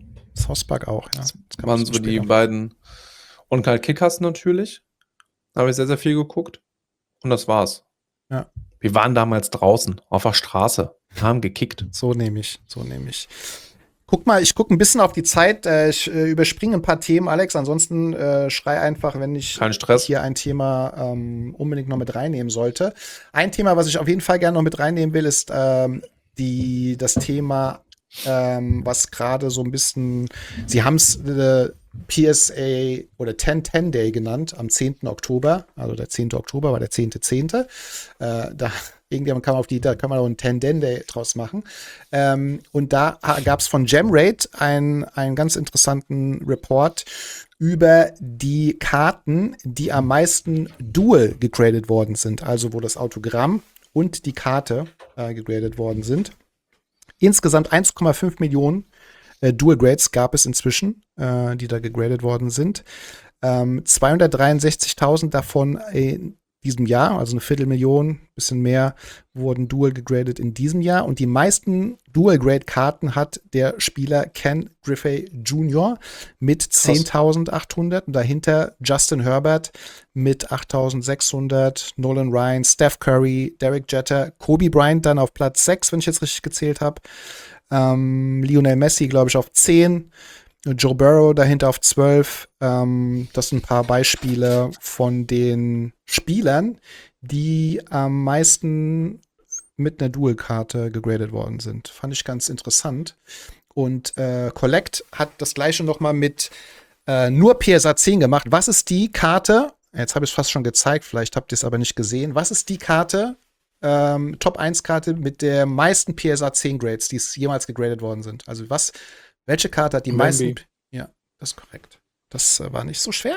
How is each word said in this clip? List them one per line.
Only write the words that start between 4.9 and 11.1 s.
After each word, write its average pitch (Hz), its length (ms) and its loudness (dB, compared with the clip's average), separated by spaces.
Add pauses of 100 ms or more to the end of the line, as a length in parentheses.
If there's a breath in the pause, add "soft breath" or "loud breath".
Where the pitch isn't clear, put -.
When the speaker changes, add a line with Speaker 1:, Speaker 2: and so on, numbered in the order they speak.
Speaker 2:
Da 127 80 0
hab 127 60 4
ich 127 80 0
sehr, 131 100 0
sehr 143 120 0
viel 151 160 0
geguckt. 151 460 -6 (600)
Und 131 80 -2
das 120 180 0
war's. 104 360 0 (460)
Speaker 1:
Ja. 131 200 -8 (300)
Speaker 2:
Wir 104 140 0
waren 117 200 4
damals 113 360 2
draußen, 98 580 2
auf 98 160 0
der 110 80 2
Straße, - 640 -2 (240)